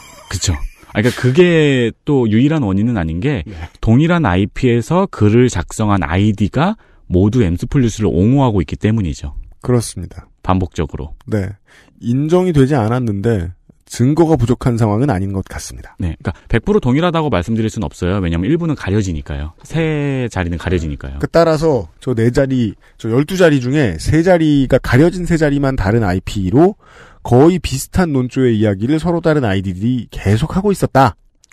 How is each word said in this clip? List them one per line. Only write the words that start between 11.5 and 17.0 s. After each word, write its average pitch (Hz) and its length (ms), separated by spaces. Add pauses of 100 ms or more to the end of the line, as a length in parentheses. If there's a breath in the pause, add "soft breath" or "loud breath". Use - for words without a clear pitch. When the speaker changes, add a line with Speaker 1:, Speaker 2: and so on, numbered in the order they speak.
Speaker 2:
인정이 156 520
되지 139 220
않았는데 107 760 (320)
증거가 156 500
부족한 120 440
상황은 113 320
아닌 98 220
것 98 120
같습니다. - 560
Speaker 1:
네, 80 200
그러니까 90 120 (160 soft breath)
백 - 160
프로 208 160
동일하다고 156 500